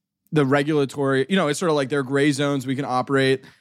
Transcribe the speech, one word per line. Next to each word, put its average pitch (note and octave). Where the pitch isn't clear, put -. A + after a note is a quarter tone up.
the D3
regulatory, C#3
you F#3+
know, F3
it's D3
sort D#3+
of D3+
like, C#3
"They're C#3+
gray C#3
zones, C#3
we C3
can C3+
operate. C3